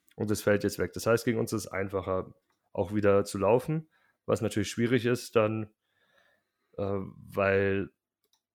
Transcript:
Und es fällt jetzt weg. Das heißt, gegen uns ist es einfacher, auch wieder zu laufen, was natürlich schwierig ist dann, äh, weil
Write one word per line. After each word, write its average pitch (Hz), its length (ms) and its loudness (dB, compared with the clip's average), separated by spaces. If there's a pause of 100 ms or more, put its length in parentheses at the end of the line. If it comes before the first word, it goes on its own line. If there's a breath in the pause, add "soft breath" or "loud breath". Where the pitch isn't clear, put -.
(140)
Und 107 160 -4
es 101 120 0
fällt 104 200 2
jetzt 101 160 -2
weg. 90 140 -4
Das - 140 -10
heißt, 113 180 2
gegen 113 140 0
uns 117 140 -4
ist 110 140 -4
es - 60 -14
einfacher, 95 600 -4 (380)
auch 98 200 -2
wieder 101 320 4
zu - 140 -6
laufen, 127 500 2 (380)
was 107 140 0
natürlich 104 280 -2
schwierig 117 380 0
ist 120 300 -2
dann, 110 340 2 (1040)
äh, 101 60 -6
weil 98 1080 0 (680)